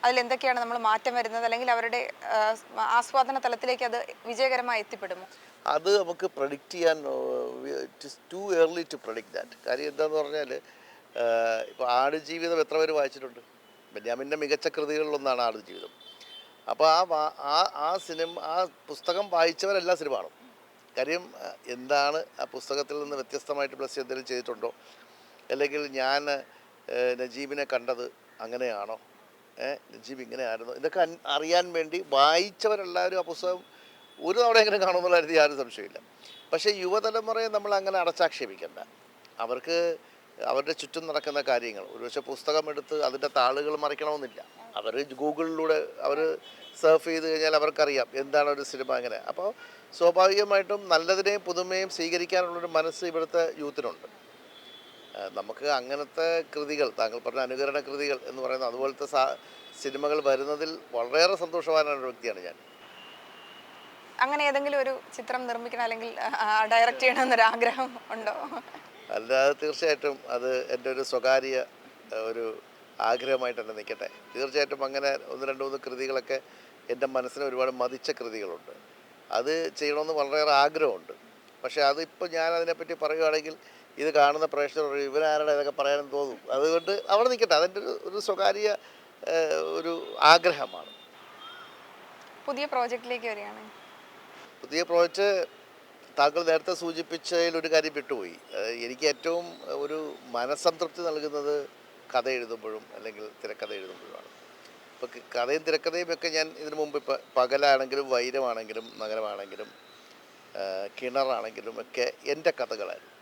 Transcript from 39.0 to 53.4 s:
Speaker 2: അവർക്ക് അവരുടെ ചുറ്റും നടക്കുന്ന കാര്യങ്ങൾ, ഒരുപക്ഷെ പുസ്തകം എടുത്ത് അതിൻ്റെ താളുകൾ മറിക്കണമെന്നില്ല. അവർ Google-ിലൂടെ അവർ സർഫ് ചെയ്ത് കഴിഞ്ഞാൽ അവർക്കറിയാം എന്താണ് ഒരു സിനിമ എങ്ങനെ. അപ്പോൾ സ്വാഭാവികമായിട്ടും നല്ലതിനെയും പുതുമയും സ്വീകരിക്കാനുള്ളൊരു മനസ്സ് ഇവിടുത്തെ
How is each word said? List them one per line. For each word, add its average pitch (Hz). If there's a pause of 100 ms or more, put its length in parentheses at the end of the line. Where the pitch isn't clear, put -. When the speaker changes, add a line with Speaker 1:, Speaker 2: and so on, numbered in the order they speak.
Speaker 2:
അവർക്ക് 165 (540)
അവരുടെ 143
ചുറ്റും 160
നടക്കുന്ന 147
കാര്യങ്ങൾ, 120
ഒരുപക്ഷെ 120
പുസ്തകം 151
എടുത്ത് 147
അതിൻ്റെ 135
താളുകൾ 143
മറിക്കണമെന്നില്ല. 147 (320)
അവർ 107 (280)
Google-ിലൂടെ 156 (140)
അവർ 151 (420)
സർഫ് 160
ചെയ്ത് 160
കഴിഞ്ഞാൽ 156
അവർക്കറിയാം 147
എന്താണ് 143
ഒരു 143
സിനിമ 131
എങ്ങനെ. 117
അപ്പോൾ - (440)
സ്വാഭാവികമായിട്ടും 196
നല്ലതിനെയും 190
പുതുമയും 185
സ്വീകരിക്കാനുള്ളൊരു 175
മനസ്സ് 160
ഇവിടുത്തെ 165